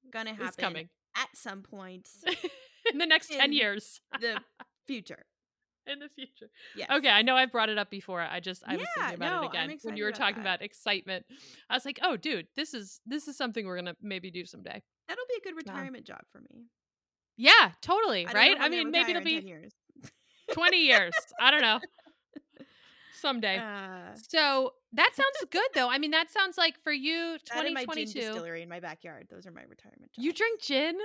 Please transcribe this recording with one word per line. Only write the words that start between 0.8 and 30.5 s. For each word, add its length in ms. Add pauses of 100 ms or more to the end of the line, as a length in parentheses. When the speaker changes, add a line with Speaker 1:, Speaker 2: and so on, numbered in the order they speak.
Speaker 1:
at 220
some 260
point 460 (160)
Speaker 2:
<laughs> 680
In 60
the 80
next 220
ten 220
Speaker 1:
in 20
Speaker 2:
years. 480 (100)
<laughs> 100
Speaker 1:
the 220 (460)
future. 360 (640)
Speaker 2:
In 140
the 80
future. 400 (280)
Speaker 1:
Yes. 140
Speaker 2:
Okay, 180
I 140
know 140
I've 140
brought 180
it 100
up 120
before. 300
I 200
just, 260
I 100
was 100 (100)
Speaker 1:
Yeah, 120
Speaker 2:
thinking 160
about 60
Speaker 1:
no, 120
Speaker 2:
it 40
Speaker 1:
I'm 40
Speaker 2:
again 160
when 100
Speaker 1:
excited 220
Speaker 2:
you 60
were 60
Speaker 1:
about 80
Speaker 2:
talking 260
Speaker 1:
that. 120
Speaker 2:
about 60
excitement. 640 (440)
I 40
was 100
like, 180
"Oh, 140
dude, 380
this 180
is, 320
this 220
is 100
something 300
we're 100
gonna 240
maybe 300
do 160
someday." 340 (280)
Speaker 1:
That'll 200
be 100
a 20
good 120
Speaker 2:
Um, 60
Speaker 1:
retirement 480
job 140 (100)
for 100
me. 260 (680)
Speaker 2:
Yeah, 440
totally, 460
Speaker 1:
I 60
don't 40
Speaker 2:
right? 140
Speaker 1:
know 60
if 40
Speaker 2:
I 60
Speaker 1:
I'm 40
gonna 140
Speaker 2:
mean, 80
maybe 200
Speaker 1:
retire 40
Speaker 2:
it'll 120
Speaker 1:
in 60
Speaker 2:
be 60
Speaker 1:
ten 80
years. 240 (300)
<laughs> 500
Speaker 2:
twenty 340
years. 280 (260)
I 100
don't 120
know. 180 (1400)
Someday. 380
Speaker 1:
Uh, 560 (140)
Speaker 2:
So, 460 (180)
that 220
sounds 300
Speaker 1:
<laughs> 60
Speaker 2:
good, 240
though. 140
I 100
mean, 140
that 180
sounds 280
like 240
for 100
you, 460 (160)
Speaker 1:
That 100
and 100
my 60
gin 60
Speaker 2:
twenty 180
twenty-two. 160
Speaker 1:
distillery 420
in 60
my 120
backyard. 500
Those 160
are 60
my 100
retirement 500
jobs. 120
Speaker 2:
You 80
drink 280